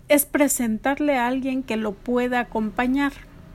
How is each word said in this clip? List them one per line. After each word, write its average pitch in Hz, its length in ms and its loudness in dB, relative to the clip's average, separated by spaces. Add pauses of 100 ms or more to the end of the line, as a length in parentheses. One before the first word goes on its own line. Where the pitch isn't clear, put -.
es 294 180 6
presentarle 269 920 0
a 240 100 0
alguien 262 340 -2
que 233 160 -4
lo 214 160 -2
pueda 247 460 0
acompañar, 247 720 0 (440)